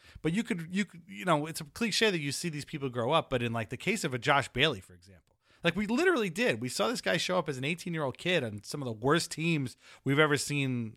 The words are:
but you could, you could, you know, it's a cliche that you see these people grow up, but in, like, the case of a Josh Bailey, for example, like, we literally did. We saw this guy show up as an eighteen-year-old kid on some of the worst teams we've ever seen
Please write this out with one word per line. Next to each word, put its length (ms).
but 140
you 80
could, 280
you 140
could, 240
you 160
know, 220
it's 160
a 20
cliche 460
that 100
you 100
see 200
these 160
people 240
grow 220
up, 180
but 120
in, 120
like, 160
the 80
case 260
of 80
a 60
Josh 300
Bailey, 320
for 120
example, 300
like, 100
we 120
literally 420
did. 320
We 80
saw 200
this 120
guy 160
show 220
up 100
as 80
an 80
eighteen-year-old 540
kid 260
on 200
some 180
of 40
the 60
worst 380
teams 460
we've 140
ever 180
seen 600